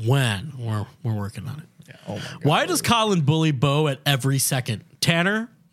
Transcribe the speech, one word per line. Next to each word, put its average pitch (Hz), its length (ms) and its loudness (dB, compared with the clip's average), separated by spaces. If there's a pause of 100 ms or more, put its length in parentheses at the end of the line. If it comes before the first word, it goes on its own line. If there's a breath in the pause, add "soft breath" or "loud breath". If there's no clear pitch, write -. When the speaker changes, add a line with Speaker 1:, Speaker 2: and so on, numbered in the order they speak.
Speaker 1:
when? 123 540 0
We're, 110 260 -4 (200)
we're 113 100 -2
working 101 320 -8
on - 140 -12
it. - 60 -18 (220)
Speaker 2:
Yeah, - 60 -20 (140)
oh - 80 -8
my - 60 -10
God. - 220 -8
Speaker 1:
Why 233 220 4
does 359 160 -2
Colin 214 380 2
bully 156 320 4
Bo 143 340 2
at 135 180 -4
every 135 360 2
second? 127 420 -2 (180)
Tanner, 196 480 0 (240)